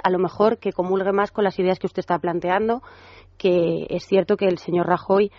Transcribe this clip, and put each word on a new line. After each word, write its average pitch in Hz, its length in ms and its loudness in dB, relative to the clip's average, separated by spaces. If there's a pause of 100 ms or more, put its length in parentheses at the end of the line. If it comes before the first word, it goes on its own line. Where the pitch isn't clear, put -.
a 185 40 2
lo 180 100 0
mejor 208 380 0
que 190 140 -6
comulgue 185 400 -2
más 202 200 0
con 214 120 -2
las 190 160 -2
ideas 185 200 0
que - 80 -4
usted - 120 -8
está 175 200 -2
planteando, 180 640 -2 (560)
que 170 520 0
es 170 160 -6
cierto 190 320 2
que 202 80 -2
el 180 120 2
señor 170 300 -2
Rajoy 196 520 0